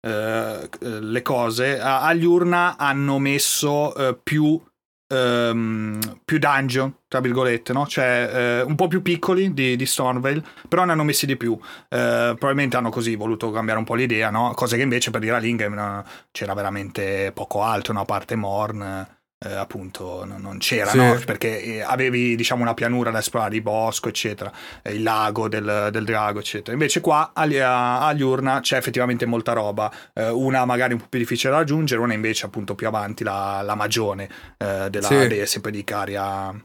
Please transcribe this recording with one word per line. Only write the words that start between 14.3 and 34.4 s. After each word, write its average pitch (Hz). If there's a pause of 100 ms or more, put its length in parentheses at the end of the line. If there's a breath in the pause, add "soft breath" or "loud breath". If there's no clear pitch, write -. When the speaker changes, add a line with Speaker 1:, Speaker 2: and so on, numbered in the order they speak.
Speaker 1:
Cose 117
che 123
invece 123
per 110
dire 113
a 117
Lingam, 110
eh, 101 (280 loud breath)
c'era 101
veramente 98
poco 101
altro, 107
no? 101
A 98
parte 104
Morn... 101 (320)
Eh, 98
appunto, 92
no, 98
non 98
c'era, 104
Speaker 2:
Sì. 120
Speaker 1:
no? 123
Perché, 110
eh, 110
avevi, 123
diciamo, 120
una 117
pianura 117
da 113
esplorare, 107
il 110
bosco, 110
eccetera, 104 (300 loud breath)
eh, 104
il 110
lago 110
del, 104
del 107
drago, 107
eccetera. 107
Invece 147
qua, 156
a, 160
a, 127
agli 147
Urna 131
c'è 131
effettivamente 123
molta 117
roba, 104 (240 loud breath)
eh, 110
una 131
magari 123
un 117
po' -
più 127
difficile 120
da 147
raggiungere, 147
una 117
invece 107
appunto 101
più 107
avanti, 107
la, 98
la 104
magione, 104 (300 loud breath)